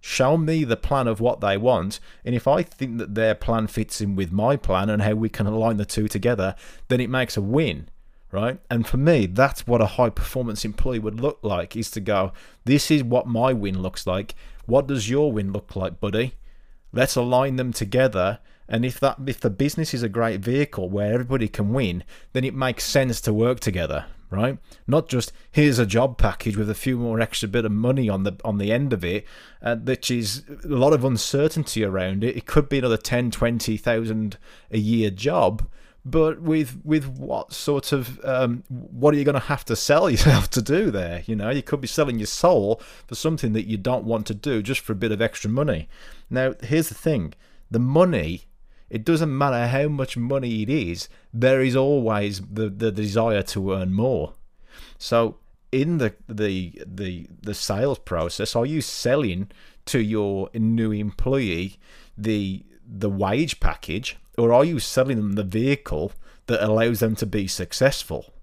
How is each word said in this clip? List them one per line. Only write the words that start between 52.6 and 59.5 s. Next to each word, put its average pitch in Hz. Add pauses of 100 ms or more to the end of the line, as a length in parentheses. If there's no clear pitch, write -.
the 107
desire 107
to 95
earn 92
more. 104 (640)
So 117 (340)
in 151
the, 110 (120)
the, 98
the, 92 (160)
the 104
sales 113
process, 87
are 117
you 151
selling 107 (340)